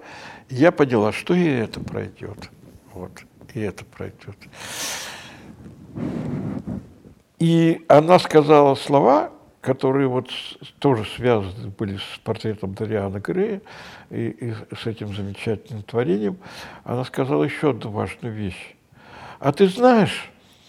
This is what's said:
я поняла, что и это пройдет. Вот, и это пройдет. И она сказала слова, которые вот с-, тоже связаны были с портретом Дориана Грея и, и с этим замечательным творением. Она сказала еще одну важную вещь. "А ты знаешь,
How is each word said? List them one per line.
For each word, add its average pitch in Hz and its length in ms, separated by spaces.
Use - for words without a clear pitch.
я 147 240
поняла, 117 400
что - 200
и 180 120
это 123 340
пройдет. - 720
Вот, 92 180
и 113 80
это 98 240
пройдет. - 500
И 165 480
она 160 320
сказала 147 560
слова, 214 560
которые 135 480
вот 123 220
с-, - 360
тоже 117 260
связаны 110 640
были 101 260
с - 300
портретом 101 480
Дориана 101 480
Грея 190 400
и, 117 180
и 117 260
с - 100
этим 104 300
замечательным 101 680
творением. 185 560
Она 123 220
сказала 147 400
еще 147 240
одну 113 220
важную 107 440
вещь. 101 400
"А 139 140
ты 196 160
знаешь, 233 600